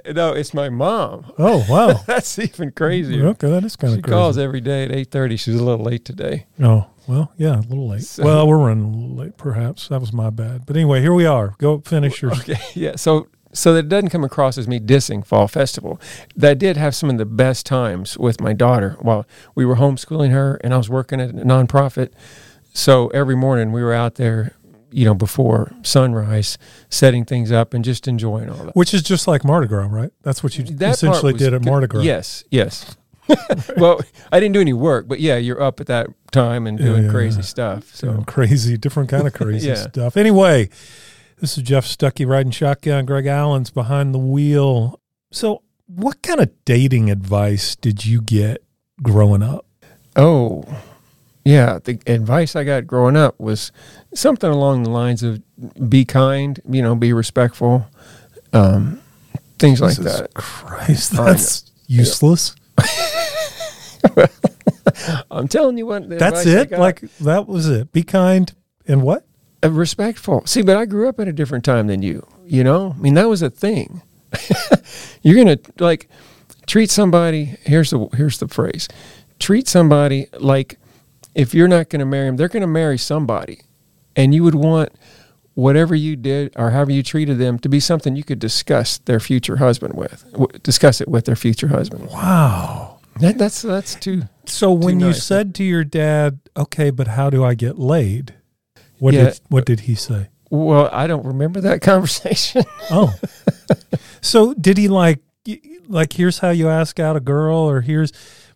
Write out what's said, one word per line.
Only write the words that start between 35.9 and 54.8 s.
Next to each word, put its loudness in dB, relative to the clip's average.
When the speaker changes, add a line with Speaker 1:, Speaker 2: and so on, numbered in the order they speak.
Speaker 1:
time 0
and -6
Speaker 2:
Yeah, -2
Speaker 1:
doing 2
Speaker 2:
yeah, 0
Speaker 1:
crazy 0
Speaker 2:
yeah. -6
Speaker 1:
stuff. -8
So -6
Speaker 2:
Doing -4
crazy, 0
different -4
kind 0
of -6
crazy -4
Speaker 1:
<laughs> 0
Yeah. -2
Speaker 2:
stuff. -6
Anyway, 4
this -6
is -4
Jeff 0
Stuckey -4
riding 0
shotgun. -2
Greg -4
Allen's -2
behind -2
the -2
wheel. 0
So -4
what -6
kind 0
of 2
dating 2
advice -2
did -4
you 2
get -2
growing 4
up? -6
Speaker 1:
Oh, 4
yeah. 6
The -6
advice 0
I -4
got -2
growing 2
up 2
was -6
something 0
along 2